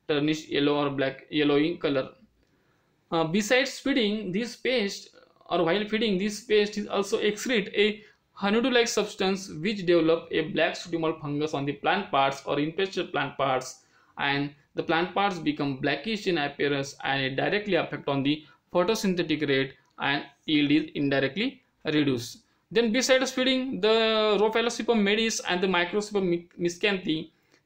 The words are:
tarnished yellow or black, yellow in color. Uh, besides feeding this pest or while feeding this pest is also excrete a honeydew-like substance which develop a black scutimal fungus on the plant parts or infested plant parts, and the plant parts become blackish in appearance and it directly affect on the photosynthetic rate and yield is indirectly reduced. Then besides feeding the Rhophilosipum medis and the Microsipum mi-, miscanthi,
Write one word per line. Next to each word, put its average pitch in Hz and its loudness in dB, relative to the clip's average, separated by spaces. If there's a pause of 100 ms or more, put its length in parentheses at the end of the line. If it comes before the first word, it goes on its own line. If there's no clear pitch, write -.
tarnished 156 0
yellow 143 2
or 139 0
black, 135 -4
yellow 143 2
in 165 2
color. 139 -2 (1000)
Uh, 165 2
besides 220 0
feeding 214 0
this 226 -4
pest 220 -4 (360)
or 170 2
while 208 2
feeding 214 0
this 208 -2
pest 208 2
is 208 -4
also 202 -2
excrete 208 0
a 208 2 (300)
honeydew-like 233 2
substance 190 -2
which 180 -4
develop 165 4
a 156 -2
black 160 0
scutimal 165 -4
fungus 147 -4
on 139 -4
the 143 -2
plant 165 -2
parts 135 2
or 147 -2
infested 170 -4
plant 139 -4
parts, 131 -2 (340)
and 143 -2 (200)
the - -2
plant 170 0
parts 196 0
become 147 -2
blackish 151 -4
in 175 0
appearance 143 -2
and 139 0
it 131 -2
directly 185 0
affect 147 -2
on 139 0
the 147 0 (280)
photosynthetic 175 0
rate 135 0 (260)
and 143 0 (220)
yield 147 2
is 156 4
indirectly 139 0 (220)
reduced. 143 0 (320)
Then 220 2
besides 254 4
feeding 254 0
the 220 4
Rhophilosipum 226 2
medis 214 2
and 180 0
the 196 0
Microsipum 190 0
mi-, 170 -2 (120)
miscanthi, 175 -2 (360)